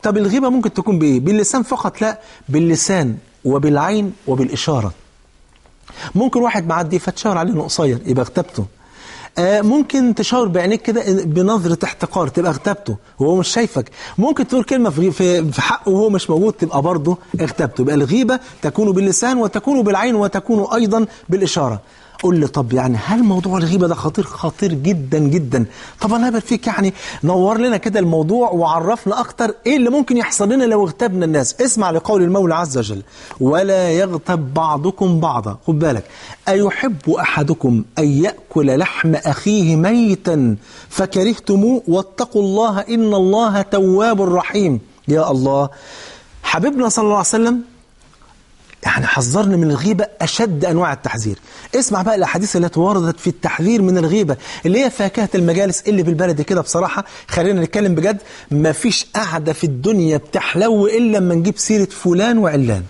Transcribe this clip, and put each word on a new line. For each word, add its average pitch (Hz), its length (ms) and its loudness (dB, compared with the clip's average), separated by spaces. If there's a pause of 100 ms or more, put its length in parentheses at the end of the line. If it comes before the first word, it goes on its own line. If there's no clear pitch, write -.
طب 214 140 0
الغيبة 226 320 2
ممكن 247 240 0
تكون 190 260 0
بإيه؟ 143 200 4
باللسان 208 440 0
فقط؟ - 380 -4
لا، 214 180 -2 (300)
باللسان 156 640 0 (300)
وبالعين 151 680 0 (140)
وبالإشارة. 127 680 -2 (1200)
ممكن 240 260 2
واحد 214 260 0
معدي 170 320 -2
فتشاور 190 380 -4
عليه 170 160 -2
إنه 151 100 -2
قصير، 143 420 0
يبقى 135 180 0
اغتبته. - 420 -4 (760)
آه، 202 220 2
ممكن 247 540 2
تشاور 233 320 0
بعينيك 180 340 0
كده 233 220 -2 (200)
بنظرة 175 600 2
احتقار، - 440 -4
تبقى 170 240 0
اغتبته 165 440 -4 (240)
وهو 156 160 2
مش 185 120 0
شايفك. - 440 -2 (260)
ممكن 277 300 0
تقول 247 160 0
كلمة 233 260 0
في، 165 220 0
في، 175 400 0
في - 100 -6
حقه - 280 -2
وهو 202 200 2
مش 190 200 -2
موجود، 190 240 2
تبقى 160 280 -2
برضه 170 360 0 (240)
اغتبته. - 400 -4
يبقى 143 140 0
الغيبة 226 440 2 (220)
تكون 196 300 0
باللسان 196 460 0
وتكون 240 440 0
بالعين 208 340 0
وتكون 202 580 0
أيضا 226 320 2 (240)
بالإشارة. 156 520 -2 (420)
قول 180 160 4
لي: 143 80 2
"طب 127 260 -2
يعني 127 320 0
هل 226 180 2
موضوع 190 340 0
الغيبة 175 300 2
ده 165 80 0
خطير؟" 156 300 -4
خطير 170 480 -4
جدا 151 460 0
جدا. 139 460 2 (360)
طب 214 120 0
الله 240 140 2
يبارك 226 180 -2
فيك، - 220 -2
يعني 196 260 0 (300)
نور 185 340 2
لنا 233 200 0
كده 214 220 -2
الموضوع 180 500 2
وعرفنا 175 680 0
أكتر 226 340 -4 (120)
إيه 277 120 2
اللي 240 120 4
ممكن 262 280 2
يحصل 208 320 0
لنا 262 140 4
لو 220 220 2
اغتبنا 185 400 -2
الناس. 151 360 0
اسمع 226 300 0
لقول 180 320 2
المولى 175 320 2
عز 160 220 -2
وجل: 104 240 -4 (380)
"ولا 180 520 2
يغتب 170 600 -2
بعضكم 160 680 0
بعضا". 120 380 -2 (100)
خد 156 120 0
بالك، 139 240 0 (440)
"أيحب 196 640 0
أحدكم 143 760 0 (160)
أن 151 80 2
يأكل 139 720 0
لحم 165 360 0
أخيه 160 600 0
ميتا 180 800 2 (340)
فكرهتموه 202 1000 0
واتقوا 190 540 -2
الله 202 380 0
إن 220 340 0
الله 202 480 2
تواب 196 600 2
رحيم". 180 580 0 (280)
يا 156 240 2
الله، 135 380 0 (720)
حبيبنا 247 460 0
صلى 220 140 0
الله 208 140 2
عليه 180 100 0
وسلم 240 340 0 (1200)
يعني - 220 -2
حذرنا 175 520 0
من 160 140 2
الغيبة 180 360 0 (140)
أشد 185 440 -2
أنواع 170 280 0
التحذير. 110 460 -6 (360)
اسمع 208 260 0
بقى 214 140 0
الأحاديث 185 400 -2
التي 170 240 0
وردت 175 400 0
في - 80 -4
التحذير 196 540 0
من 185 160 2
الغيبة، 160 380 0 (300)
اللي 220 200 2
هي 240 40 0
فاكهة 196 460 -2
المجالس، 175 520 0
اللي 202 160 2
بالبلد 165 380 0
كده 180 200 -2
بصراحة، 180 440 -4 (220)
خلينا 180 340 0
نتكلم 190 340 0
بجد، 202 220 0 (340)
ما 151 200 2
فيش - 340 -2 (100)
قعدة 160 380 -2
في - 100 -4
الدنيا 156 540 0
بتحلو 208 720 0
إلا 220 300 2
لما 180 180 2
نجيب 175 220 0
سيرة 208 340 2
فلان 202 460 2
وعلان 139 520 0